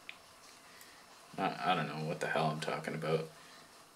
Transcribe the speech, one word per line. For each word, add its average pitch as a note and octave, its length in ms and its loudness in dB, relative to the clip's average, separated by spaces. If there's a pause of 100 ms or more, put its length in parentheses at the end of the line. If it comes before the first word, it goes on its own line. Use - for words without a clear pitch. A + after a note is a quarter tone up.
(1400)
I, F#2+ 160 2 (100)
I F#2 100 8
don't D#2 140 2
know D#2 180 -2
what - 140 -2
the - 60 2
hell D2+ 260 4
I'm D2+ 80 -4
talking - 320 -2
about. D#2 340 2 (680)